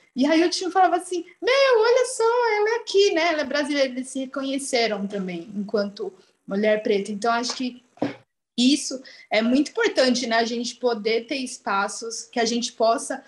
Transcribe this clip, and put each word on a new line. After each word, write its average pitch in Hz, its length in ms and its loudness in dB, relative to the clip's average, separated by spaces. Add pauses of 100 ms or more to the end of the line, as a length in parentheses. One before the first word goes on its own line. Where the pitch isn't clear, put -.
(140)
E 254 120 2
aí 320 180 4
o 349 60 0
time 359 200 -4
falava 359 260 4
assim, 349 280 -6 (160)
"Meu, 523 400 4
olha 480 260 4
só, 466 500 0
ela 415 140 2
é 466 100 -2
aqui, 392 320 4
né? 330 160 2
Ela 302 140 0
é - 20 -4
brasileira." 277 440 0
Eles 254 200 -8
se - 120 -8
reconheceram 262 840 -2
também 180 480 -6
enquanto 202 580 -4 (340)
mulher 214 360 0
preta. 208 300 0
Então, 220 200 -2
acho 240 220 -2
que 247 280 -8 (760)
isso 262 440 0 (280)
é 208 120 2
muito 262 280 2
importante, 262 560 2
né? 226 100 0
A 233 80 4
gente 233 320 -6
poder 233 500 -2
ter 294 100 -4
espaços 226 880 -6
que - 160 -4
a 226 60 2
gente 233 260 -2
possa 233 560 0